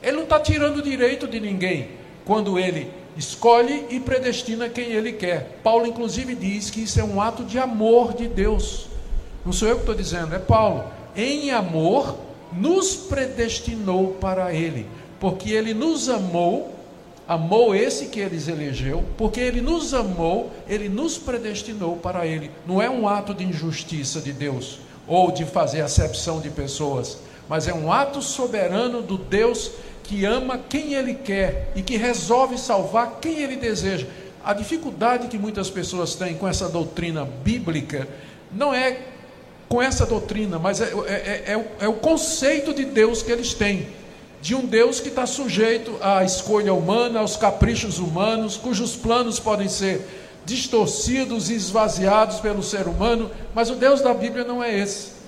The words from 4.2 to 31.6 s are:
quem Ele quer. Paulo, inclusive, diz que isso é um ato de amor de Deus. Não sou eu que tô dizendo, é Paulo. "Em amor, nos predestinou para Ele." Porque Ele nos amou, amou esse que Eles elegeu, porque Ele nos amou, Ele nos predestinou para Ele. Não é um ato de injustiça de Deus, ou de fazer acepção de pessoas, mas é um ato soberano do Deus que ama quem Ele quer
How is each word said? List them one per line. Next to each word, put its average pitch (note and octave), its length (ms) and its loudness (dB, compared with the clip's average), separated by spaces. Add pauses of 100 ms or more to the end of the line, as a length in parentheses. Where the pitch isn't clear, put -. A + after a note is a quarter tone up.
quem A#3 220 -6
Ele A3 220 -2
quer. F3 500 -4
Paulo, A#3 240 6
inclusive, A#3 480 -4
diz G3 340 -4
que A3 120 -6
isso - 180 2
é G#3+ 40 2
um G3+ 160 -2
ato A3+ 240 -2
de G3+ 140 -6
amor A#3 560 4
de A#3 140 -4
Deus. G3 600 0 (560)
Não F3+ 100 -2
sou G#3+ 140 2
eu A#3+ 120 2
que - 60 -4
tô A3+ 80 0
dizendo, E3+ 420 -2
é F#3+ 40 -2
Paulo. G#3 460 4 (300)
"Em C#4+ 360 -2
amor, F#3 680 2 (340)
nos D#4 440 2
predestinou A3+ 1200 -2
para F#3 340 0
Ele." D#3 340 -2 (320)
Porque F#3+ 320 -2
Ele A3 220 0
nos C4+ 360 0
amou, F#3+ 640 0 (540)
amou F#3+ 460 4
esse C4 340 2
que - 120 -6
Eles F3 280 -4
elegeu, D3 560 -2 (140)
porque A3 220 0
Ele A#3+ 220 0
nos D4 320 0
amou, F#3+ 580 0 (160)
Ele G#3 220 -2
nos C4 280 -2
predestinou G#3 760 -4
para F3+ 320 -4
Ele. D#3 240 -4 (140)
Não F#3 160 2
é A#3 80 2
um A#3 180 0
ato G3+ 260 -2
de F#3 100 -6
injustiça D#3+ 760 -4
de C#3 140 -8
Deus, C3+ 460 -6 (280)
ou F3 240 4
de E3 140 -2
fazer D#3 360 0
acepção D#3+ 580 0
de D3 100 -8
pessoas, C#3 680 -4 (280)
mas D#3 200 0
é F3+ 60 0
um D#3+ 180 0
ato C#4 300 2
soberano A#3 800 0
do F#3+ 160 -4
Deus A3+ 540 2 (320)
que G3+ 200 -2
ama B3+ 360 0 (100)
quem D4 240 -2
Ele C4 220 -2
quer F#3+ 600 -2